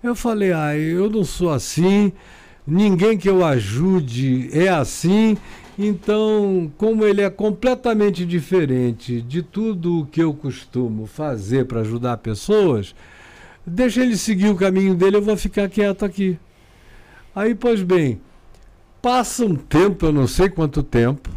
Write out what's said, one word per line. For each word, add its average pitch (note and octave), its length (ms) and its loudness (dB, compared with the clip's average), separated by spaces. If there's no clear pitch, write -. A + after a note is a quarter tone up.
Eu A#3+ 120 -2
falei, G#3 380 0
"Ah, D3+ 240 -2
eu E3+ 340 0
não G#3+ 140 0
sou F3 260 -2
assim, F#3 640 0
ninguém G3 520 2
que F3+ 100 0
eu F#3 160 4
ajude C3 1080 0
é E3 160 2
assim, F#3+ 680 2
então, G#3 1000 0
como A3 260 2
ele G3+ 180 4
é G3 80 0
completamente G#3 920 0
diferente B2+ 960 -2
de C3 220 -6
tudo F3 580 -2
o C#3+ 60 -6
que D#3+ 160 -2
eu D#3+ 100 0
costumo B2 760 -6
fazer B2+ 600 -4
pra A2+ 140 -4
ajudar A#2 380 -4
pessoas, B2+ 760 0
deixa A3 360 0
ele A#3+ 140 2
seguir G3+ 320 0
o G#3 60 4
caminho F#3+ 400 2
dele, F#3+ 220 4
eu G#3 60 2
vou G#3 140 0
ficar G3+ 320 -2
quieto G3+ 360 -2
aqui." F#3+ 340 -2
Aí, A3 200 0
pois A3+ 280 0
bem, E3 380 2
passa B3 420 0
um F#3 120 0
tempo, E3+ 500 2
eu D#3 60 2
não C#3 160 2
sei F#3+ 200 2
quanto D#3 360 -2
tempo B2 520 0